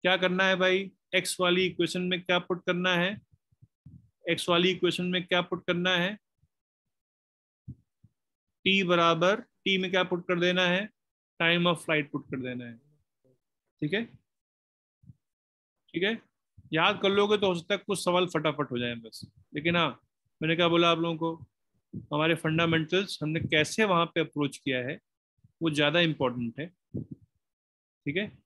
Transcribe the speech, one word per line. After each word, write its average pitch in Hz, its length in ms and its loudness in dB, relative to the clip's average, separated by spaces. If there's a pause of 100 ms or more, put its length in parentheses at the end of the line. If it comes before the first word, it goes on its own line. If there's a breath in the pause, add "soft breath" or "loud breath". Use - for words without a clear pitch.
क्या 185 140 4
करना 185 280 2
है 190 120 4
भाई, 185 340 2 (240)
X 185 260 -2
वाली 180 260 4
equation 175 360 -2
में 180 200 -2
क्या 180 180 0
put 180 260 -6
करना 180 280 0
है, 185 220 0 (1120)
X - 180 -2
वाली 180 220 4
equation 180 360 -2
में 180 200 -2
क्या 180 160 2
put 175 240 -8
करना 180 300 0
है, 185 200 -2 (2500)
T 190 200 4
बराबर, 170 560 2 (240)
T 190 140 2
में 185 120 -2
क्या 185 140 2
put 180 240 -4
कर 180 120 0
देना 180 260 2
है, 185 220 0 (520)
time 170 260 2
of 175 140 2
flight 151 320 -2
put - 180 -10
कर 131 100 -6
देना 123 240 -8
है। 117 120 -16 (1040)
ठीक 151 120 -2
है, 226 100 -2 (1900)
ठीक 170 80 -4
है, 214 120 0 (580)
याद 180 300 2
कर 196 80 2
लोगे 208 260 2
तो 202 100 0
हो 180 80 2
सकता 170 200 -4
है 190 120 -6
कुछ 190 180 -4
सवाल 180 220 2
फटाफट 151 440 -2
हो 123 80 -4
जाए 120 160 -4
बस। 113 360 -16 (240)
लेकिन 165 220 -2
हाँ, 156 240 0 (400)
मैंने 160 160 0
क्या 170 120 4
बोला 170 220 4
आप 165 80 2
लोगों 170 180 -2
को, 165 300 -6 (680)
हमारे 156 200 2
fundamentals, 165 880 0
हमने 156 180 -2
कैसे 156 440 0
वहाँ 170 220 2
पे 165 140 -4
approach 143 360 -4
किया 127 220 -4
है, 127 200 -8 (640)
वो 165 80 0
ज़्यादा 147 300 2
important 123 600 -2
है, 160 60 -8 (300)
ठीक - 1200 -14
है। 208 100 -4 (200)